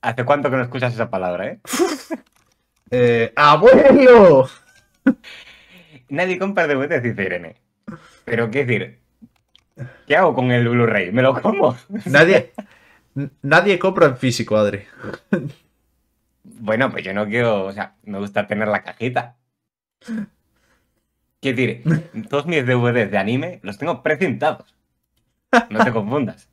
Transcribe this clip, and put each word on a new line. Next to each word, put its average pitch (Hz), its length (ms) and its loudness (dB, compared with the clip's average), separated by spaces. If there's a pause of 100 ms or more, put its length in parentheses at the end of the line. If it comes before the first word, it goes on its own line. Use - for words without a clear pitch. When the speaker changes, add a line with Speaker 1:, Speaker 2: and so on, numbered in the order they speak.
Speaker 1:
¿Hace 117 220 -4
cuánto 143 260 0
que 131 60 -2
no 131 60 -2
escuchas 123 300 -6
esa 110 160 -6
palabra, 92 380 -6
eh? 170 160 -14
Speaker 2:
<laughs> 330 600 -6 (720)
Eh, 120 400 0
¡abuelo! 196 1120 8 (1600)
Speaker 1:
Nadie 180 280 -4
compra 190 300 -2
D 143 80 0
V 135 120 -4
Ds, 151 140 -2
dice 104 220 -6
Irene. 87 320 -8 (680)
Pero, 117 280 -4
¿qué 135 140 -4
decir? 104 340 -6 (1040)
¿Qué 147 100 0
hago 160 200 2
con 127 160 0
el 120 180 2
Blu-ray? 107 420 0
¿Me 123 120 0
lo 127 180 2
como? 196 340 -2 (160)
<laughs> 202 140 -12
Speaker 2:
Nadie, 160 460 4 (640)
n-, 143 160 -8 (100)
nadie 180 380 2
compra 190 280 2
en 131 100 -2
físico, 117 400 -2
Adri. 104 260 -2 (1600)
Speaker 1:
Bueno, 113 480 -4
pues 87 120 -12
yo 92 120 -8
no 104 100 -4
quiero, 107 400 -2
o 98 60 -10
sea, 104 320 -12
me 101 160 -12
gusta 101 260 -6
tener 107 220 -6
la 104 160 -4
cajita. - 540 -8 (2000)
Quiero 135 160 -4
decir, 123 260 -4 (280)
Speaker 2:
<laughs> 110 180 -14
Speaker 1:
todos 143 160 -4
mis 160 180 -2
D 123 120 0
V 120 180 0
Ds 113 160 0
de 101 80 -4
anime 127 460 -4
los 101 160 -14
tengo 160 240 -8
precintados. 151 720 -4 (960)
No 110 120 0
te 202 80 0
confundas. 110 600 -6